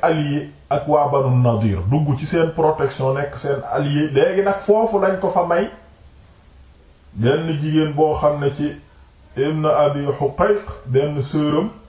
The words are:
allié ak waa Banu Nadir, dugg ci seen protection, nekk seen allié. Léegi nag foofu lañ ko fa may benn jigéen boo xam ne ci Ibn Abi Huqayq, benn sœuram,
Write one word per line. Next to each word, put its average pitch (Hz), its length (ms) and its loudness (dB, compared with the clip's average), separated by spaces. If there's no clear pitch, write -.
allié 147 480 -2
ak 147 180 -2
waa 147 200 4
Banu 131 340 2
Nadir, 107 380 2
dugg 143 280 2
ci 151 80 -6
seen 165 280 0
protection, 139 600 0
nekk 143 240 -6
seen 139 200 -4
allié. 147 400 -2
Léegi 180 320 2
nag 196 140 0
foofu 214 420 2
lañ 190 180 0
ko 196 100 -2
fa 175 180 0
may 175 220 0
benn 147 460 0
jigéen 151 360 0
boo 151 200 2
xam 147 260 2
ne 139 140 0
ci 147 160 -2
Ibn 151 300 -2
Abi 143 400 2
Huqayq, 143 640 0
benn 143 360 0
sœuram, 151 480 0